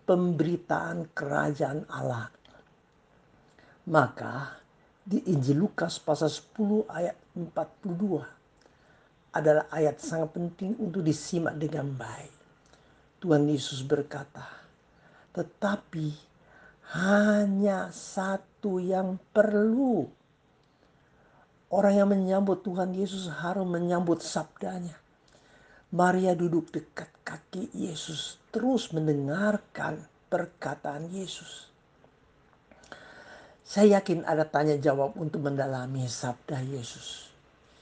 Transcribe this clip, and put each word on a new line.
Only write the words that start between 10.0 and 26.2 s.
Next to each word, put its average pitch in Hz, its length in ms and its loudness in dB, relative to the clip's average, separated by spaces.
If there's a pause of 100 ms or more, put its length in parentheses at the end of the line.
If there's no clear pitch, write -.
penting 175 460 -4
untuk 185 260 -4
disimak 156 540 -2
dengan 147 340 -4
baik. 113 400 -12 (880)
Tuhan 147 240 4
Yesus 139 380 -2
berkata, 143 640 -4 (880)
"Tetapi 175 720 -4 (920)
hanya 196 920 2
satu 190 880 -4
yang 185 400 -2 (160)
perlu." 214 720 4 (1600)
Orang 196 320 4
yang 202 100 6
menyambut 190 540 2
Tuhan 185 320 -2
Yesus 190 320 -4
harus 180 400 -4
menyambut 175 560 0
sabdanya. 175 720 -8 (960)
Maria 180 400 4